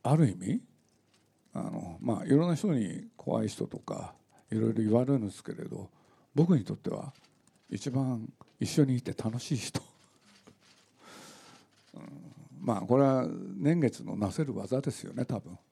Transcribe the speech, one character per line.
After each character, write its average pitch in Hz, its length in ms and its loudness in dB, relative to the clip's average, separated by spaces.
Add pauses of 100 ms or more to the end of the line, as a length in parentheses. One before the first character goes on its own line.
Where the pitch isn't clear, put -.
あ 139 140 6
る 156 120 8
意 92 60 2
味、 139 260 -2 (920)
あ - 80 -6
の、 - 380 -8
ま 113 220 -2
あ、 - 40 -8
い - 40 -4
ろ 151 160 8
ん - 20 2
な 170 80 2
人 190 180 0
に 95 320 -2 (100)
怖 - 280 0
い 107 40 0
人 - 200 -6
と - 100 -12
か、 - 360 -8 (360)
い 113 60 -2
ろ 113 140 2
い - 40 -2
ろ 110 80 2
言 107 80 2
わ 120 140 6
れ 135 80 2
る 135 80 4
ん 104 80 -2
で 90 40 -6
す - 120 -18
け - 80 -8
れ - 120 -8
ど、 - 240 -10 (460)
僕 170 220 6
に 104 80 2
と 104 100 -6
っ - 20 -6
て - 140 -6
は - 240 -8 (560)
一 131 200 -6
番 123 380 -2 (320)
一 - 80 -2
緒 151 160 4
に 131 120 2
い 120 60 -2
て - 100 -6
楽 117 260 -4
し - 160 -2
い - 20 0
人。 - 240 -6 (920)
<laughs> - 1200 -20
う - 40 -16
ん、 - 40 -16 (580)
ま 113 180 0
あ、 - 20 -4
こ 104 160 4
れ 139 80 8
は 131 240 4 (280)
年 151 220 2
月 139 220 2
の - 160 -8
な 104 160 -2
せ 160 120 -2
る 131 120 -4
技 110 240 -2
で 135 100 -4
す - 140 -10
よ - 80 -12
ね、 123 120 -4
多 117 140 -4
分。 92 180 -12 (160)